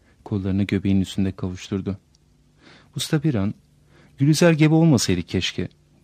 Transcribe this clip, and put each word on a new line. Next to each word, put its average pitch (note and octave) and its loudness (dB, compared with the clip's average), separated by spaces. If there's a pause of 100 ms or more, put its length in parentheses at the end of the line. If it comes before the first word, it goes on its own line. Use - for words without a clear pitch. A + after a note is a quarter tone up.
(240)
Kollarını G2 -4
göbeğin G2 0
üstünde F#2+ -4
kavuşturdu. F#2+ -8 (960)
Usta D3 -4
bir D#3 0
an, G2+ -2 (640)
"Gülizar D#3 4
gebe D#3 4
olmasaydı B2+ 4
keşke," F2+ -4 (360)